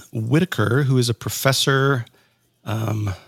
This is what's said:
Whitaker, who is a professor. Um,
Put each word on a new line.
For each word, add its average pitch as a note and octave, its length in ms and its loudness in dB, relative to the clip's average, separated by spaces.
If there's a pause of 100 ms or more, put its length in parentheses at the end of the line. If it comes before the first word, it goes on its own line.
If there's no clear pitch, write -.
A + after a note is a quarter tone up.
(120)
Whitaker, B2 720 0
who C3 140 2
is A#2+ 100 2
a A#2+ 60 0
professor. C3+ 880 0 (600)
Um, G#2+ 500 -4 (140)